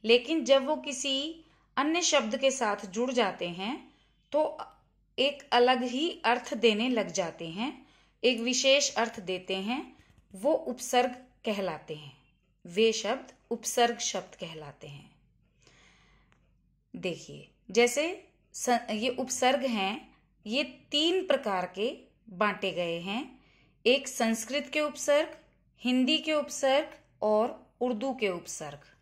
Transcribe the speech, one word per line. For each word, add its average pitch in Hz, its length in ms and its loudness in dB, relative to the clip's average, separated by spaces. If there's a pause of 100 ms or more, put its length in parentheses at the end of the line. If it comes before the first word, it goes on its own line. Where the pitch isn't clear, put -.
लेकिन 247 400 4
जब 262 200 6
वो 302 120 0
किसी 277 680 -6 (320)
अन्य 320 260 2
शब्द 262 340 2
के 262 140 4
साथ 214 360 -2
जुड़ 220 260 -2
जाते 196 360 0
हैं 190 280 -6 (560)
तो 311 260 0 (600)
एक 277 240 0 (100)
अलग 247 300 6
ही 254 260 -2 (160)
अर्थ 240 300 0
देने 226 340 4
लग 214 220 0
जाते 170 380 -4
हैं, 208 380 -8 (360)
एक 240 180 4
विशेष 269 540 4
अर्थ 226 260 -2
देते 185 360 -6
हैं, 226 400 -6 (380)
वो 214 180 2
उपसर्ग 254 640 0 (300)
कहलाते 185 500 -4
हैं। 147 220 -18 (480)
वे 208 280 4
शब्द 220 400 -4 (180)
उपसर्ग 233 480 0
शब्द - 360 -6
कहलाते 156 540 -14
हैं। 143 220 -18 (1800)
देखिए, 156 540 -10 (220)
जैसे 240 340 4 (500)
स-, 240 360 0
ये 220 200 -2
उपसर्ग 262 560 0
हैं, 214 480 -2 (320)
ये 240 160 -2 (280)
तीन 339 360 2
प्रकार 196 480 0
के 214 160 -2 (380)
बांटे 196 440 -2
गए 170 280 -2
हैं। 208 400 -8 (440)
एक 269 240 4
संस्कृत 240 640 -2
के 302 80 2
उपसर्ग, 294 560 0 (460)
हिंदी 262 360 2
के 311 140 -2
उपसर्ग 294 680 0 (240)
और 214 580 0
उर्दू 247 340 -2
के 220 140 -2
उपसर्ग। 170 520 -8 (220)